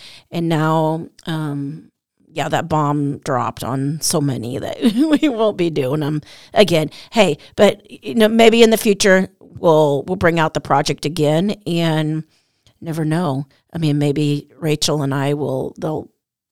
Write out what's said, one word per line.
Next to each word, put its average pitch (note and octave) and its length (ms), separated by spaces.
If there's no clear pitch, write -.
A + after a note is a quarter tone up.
And E3+ 180
now, D#3+ 580
um, D3+ 640
yeah, D#3+ 220
that D3+ 180
bomb D3 520
dropped A#2+ 440
on C#3 380
so - 180
many B2+ 400
that - 220
<laughs> C#4 400
we D4+ 80
won't A3 280
be E3+ 120
doing D3+ 320
them D3 200
again. E3 360
Hey, F#3+ 260
but, G#3 340
you B3 260
know, A3 120
maybe A3+ 360
in A3+ 80
the A3 60
future G3 520
we'll, D3+ 640
we'll F3+ 140
bring E3 220
out D#3+ 140
the D3 80
project D3 440
again, D#3 460
and D#3 580
never E3 240
know. D#3 420
I - 40
mean, D3 200
maybe D3 600
Rachel D3+ 440
and C#3 120
I C#3 200
will, C3 460
they'll D#3+ 320